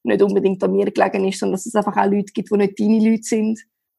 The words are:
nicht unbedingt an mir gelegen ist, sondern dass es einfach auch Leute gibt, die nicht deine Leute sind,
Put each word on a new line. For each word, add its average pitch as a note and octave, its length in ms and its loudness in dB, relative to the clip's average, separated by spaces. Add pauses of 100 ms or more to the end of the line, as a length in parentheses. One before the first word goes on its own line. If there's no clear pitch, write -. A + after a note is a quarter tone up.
nicht G3+ 180 2
unbedingt G3 400 2
an F#3+ 100 0
mir G3+ 180 0
gelegen G3 360 0
ist, F#3+ 140 -4
sondern F#3+ 140 -2
dass F#3 120 -6
es A3+ 80 -8
einfach G#3 220 -2
auch G3+ 140 2
Leute G3+ 220 -2
gibt, - 180 -8
die G#3 60 2
nicht G3 220 0
deine A3 320 2
Leute A3+ 140 0
sind, A3 360 -2 (380)